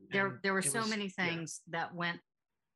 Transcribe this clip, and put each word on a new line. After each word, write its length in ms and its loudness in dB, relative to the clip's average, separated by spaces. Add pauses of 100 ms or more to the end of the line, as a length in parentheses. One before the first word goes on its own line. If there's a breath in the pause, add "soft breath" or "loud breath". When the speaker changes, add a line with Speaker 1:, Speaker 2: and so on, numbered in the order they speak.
(120)
Speaker 1:
There, 160 4
Speaker 2:
And 160 -6
Speaker 1:
there 100 4
were 60 2
Speaker 2:
it 120 2
Speaker 1:
so 100 0
Speaker 2:
was, 80 0
Speaker 1:
many 280 -2
Speaker 2:
yeah. 80 2
Speaker 1:
things 440 -2
that 260 -2
went 240 -2 (560)